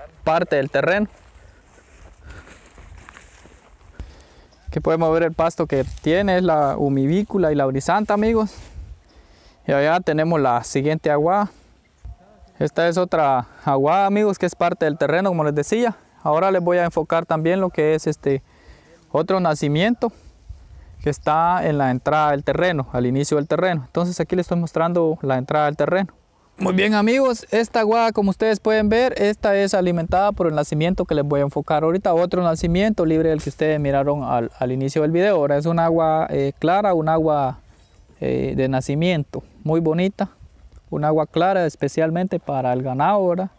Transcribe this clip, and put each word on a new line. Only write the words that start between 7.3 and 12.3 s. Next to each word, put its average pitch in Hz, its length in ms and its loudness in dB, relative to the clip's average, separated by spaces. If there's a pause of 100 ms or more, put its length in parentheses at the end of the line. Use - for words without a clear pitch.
y 151 40 0
la 139 100 2
brisanta, 165 480 0
amigos. 214 400 0 (1120)
Y 143 60 0
allá 151 280 2
tenemos 156 380 0
la 123 260 2
siguiente 156 440 -2
aguada. 170 420 0 (1080)